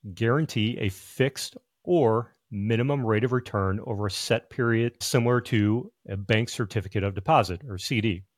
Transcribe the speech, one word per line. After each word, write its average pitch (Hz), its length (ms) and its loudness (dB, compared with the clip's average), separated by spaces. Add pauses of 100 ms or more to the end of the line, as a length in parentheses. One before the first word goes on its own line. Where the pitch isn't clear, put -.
(140)
guarantee 117 640 0
a 104 100 -2
fixed - 680 -4 (280)
or 120 500 2 (180)
minimum 117 540 0
rate 107 160 4
of 123 100 0
return 101 520 0
over 104 220 -4
a 98 40 -2
set - 400 -2
period 117 500 0
similar 120 400 2
to 113 520 0 (160)
a 98 80 -6
bank 110 320 0
certificate 101 560 -4
of 101 100 -2
deposit, 101 540 2
or 92 100 -10
C 117 220 -2
D. 98 240 -2 (140)